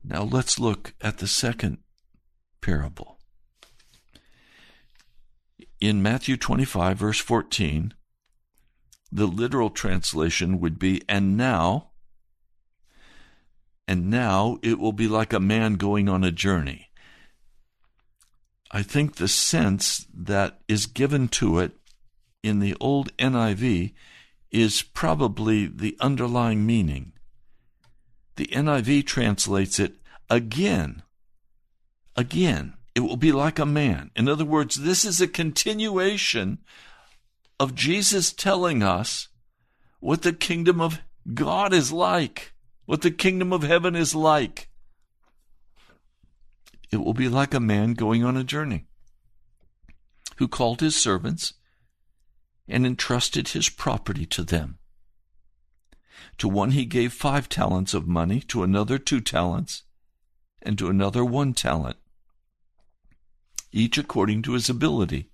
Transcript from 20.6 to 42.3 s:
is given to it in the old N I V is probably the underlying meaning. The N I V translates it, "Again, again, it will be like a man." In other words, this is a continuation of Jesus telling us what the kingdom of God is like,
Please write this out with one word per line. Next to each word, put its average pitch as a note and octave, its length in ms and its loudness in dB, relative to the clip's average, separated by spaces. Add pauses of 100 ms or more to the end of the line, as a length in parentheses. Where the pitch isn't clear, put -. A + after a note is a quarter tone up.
is G#2+ 180 0
given C3+ 420 0
to E2 320 2
it F2 180 -4 (640)
in G#2+ 180 0
the G2+ 200 0
old C#3 380 0
N C3 180 0
I A2+ 180 2
V G2+ 400 -2 (560)
is A2 320 2
probably A2 840 0
the G#2+ 340 -6
underlying A#2+ 680 0
meaning. E2+ 460 0 (1200)
The - 160 -6
N D3 160 0
I C#3+ 120 2
V C#3 220 2
translates G2 760 0
it, - 240 -2 (260)
"Again, A#2 720 0 (1120)
again, B2+ 600 0 (200)
it A#2+ 40 2
will B2 160 -2
be D3 140 4
like D3 300 0
a D3 60 2
man." C#3 500 0
In A#2 120 2
other D3+ 160 2
words, D3+ 300 0
this E3 300 0
is F3+ 160 0
a F3+ 80 4
continuation F#3+ 1300 -2 (1040)
of C3 160 0
Jesus F#3 560 0
telling F3+ 500 0
us F#2+ 460 0 (720)
what D#3+ 220 0
the F3 100 2
kingdom E3+ 480 2
of D#3+ 200 -2 (320)
God F3+ 400 0
is D3 200 4
like, F3 600 0 (320)